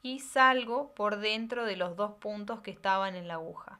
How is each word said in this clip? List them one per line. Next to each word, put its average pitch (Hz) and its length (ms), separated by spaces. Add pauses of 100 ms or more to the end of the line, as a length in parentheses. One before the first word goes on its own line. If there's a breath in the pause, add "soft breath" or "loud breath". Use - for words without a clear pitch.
y 262 180
salgo 262 720
por 208 240
dentro 226 460
de 202 120
los 180 200
dos 208 160
puntos 208 480
que - 100
estaban 190 460
en 175 120
la 170 60
aguja. 160 460